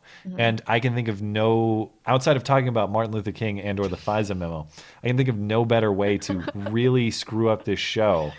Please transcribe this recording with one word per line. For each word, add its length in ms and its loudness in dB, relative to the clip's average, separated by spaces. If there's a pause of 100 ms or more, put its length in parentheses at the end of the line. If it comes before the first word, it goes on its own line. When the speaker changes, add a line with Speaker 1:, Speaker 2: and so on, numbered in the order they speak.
(260)
Speaker 1:
Mm-hmm. 140 -8
Speaker 2:
And 260 2
I 120 2
can 160 0
think 140 -2
of 140 -6
no, 680 0 (140)
outside 320 2
of 80 -4
talking 240 2
about 220 0
Martin 240 0
Luther 180 -4
King 300 -6
and 180 -4
or 80 0
the 80 -6
fisa 400 -2
memo, 320 -6 (340)
I 40 -4
can 100 0
think 140 2
of 80 0
no 260 2
better 260 4
way 280 2
to 320 -4
Speaker 1:
<laughs> 40 -16
Speaker 2:
really 560 2
screw 380 -2
up 160 0
this 140 0
show 600 2